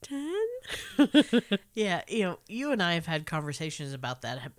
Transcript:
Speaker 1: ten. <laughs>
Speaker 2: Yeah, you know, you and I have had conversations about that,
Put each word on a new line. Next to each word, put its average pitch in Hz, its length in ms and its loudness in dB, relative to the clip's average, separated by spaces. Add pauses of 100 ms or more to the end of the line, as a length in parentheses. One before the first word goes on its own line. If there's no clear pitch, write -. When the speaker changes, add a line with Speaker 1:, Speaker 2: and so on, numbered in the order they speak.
Speaker 1:
ten. 311 440 -4 (520)
<laughs> 294 100 8 (640)
Speaker 2:
Yeah, 196 340 0
you 214 160 0
know, 175 240 0
you 269 240 -4
and 226 100 2
I 175 120 4
have 165 120 0
had 156 200 -2
conversations 147 680 -4
about 127 280 -6
that, 127 380 -6